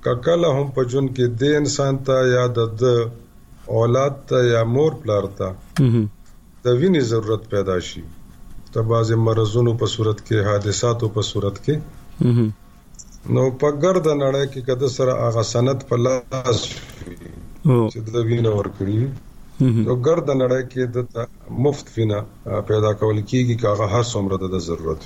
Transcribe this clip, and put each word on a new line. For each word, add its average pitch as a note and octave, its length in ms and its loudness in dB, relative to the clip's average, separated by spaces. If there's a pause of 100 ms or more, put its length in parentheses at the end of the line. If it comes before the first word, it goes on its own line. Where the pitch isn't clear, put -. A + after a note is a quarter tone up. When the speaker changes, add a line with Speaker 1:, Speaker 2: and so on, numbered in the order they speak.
Speaker 1:
که B2+ 120 0
کله E3+ 320 2
هم C#3 280 0
په C3+ 140 0
ژوند C3+ 200 0
کې C3 160 0 (140)
دې C#3+ 160 4
انسان C#3 420 0
ته C3 180 0 (120)
یا B2 200 4
د A#2+ 120 -2 (200)
ده B2 160 4 (720)
اولاد A#2+ 480 2 (140)
ته C3 180 2
یا A#2 180 4
مور C3+ 280 2
پلار G#2+ 340 0 (120)
ته F#2+ 100 -4 (320)
Speaker 2:
مهم. A#2 260 4 (580)
Speaker 1:
د - 40 0
وینې D3+ 320 4
ضرورت A2 500 -2
پیدا F#2 300 0
شي، E2+ 220 -10 (720)
د - 40 -2
بعضې A2+ 380 2
مرضونو A2+ 580 2
په A2+ 120 -2
صورت G#2+ 420 -2
کې، G#2+ 200 0
حادثاتو G#2+ 600 0
په G#2 120 -2
صورت G2+ 340 -4 (100)
کې، D3 100 0 (460)
Speaker 2:
مهم. A#2+ 280 2 (800)
Speaker 1:
نو B2+ 220 2
په D3 180 0 (140)
ګرده E3+ 300 2 (100)
نړۍ C#3 300 2
کې C3 120 -8
که C3 100 2
ده C3 120 0
سره B2+ 260 2 (140)
هغه A2+ 140 2
سند A#2+ 380 2 (100)
په B2 80 2
لاس B2+ 640 0 (480)
وي - 80 -14 (500)
Speaker 2:
او. A#2+ 240 4
Speaker 1:
چې - 80 -10
ده A2 220 -4
وینه A2+ 300 2
ورکړي G2+ 500 -2
وي، C3+ 100 0 (520)
Speaker 2:
مهم. A#2 260 4
Speaker 1:
نو B2 80 2
ګرده D3 380 2
نړۍ C3 380 2
کې B2+ 120 -2 (120)
ده B2 80 -2
ته A#2 240 -8 (220)
مفت C#3 360 0 (120)
وینه، G#2+ 220 0
آه، G#2+ 420 -6
پیدا G#2+ 320 2
کول G#2+ 280 0
کیږي، B2 400 0
که A2+ 60 0
هغه G#2 180 0
هر A2 180 2
څومره G2 340 -2
د F#2 140 -4
ده F#2 80 -2
ضرورت E2 460 -6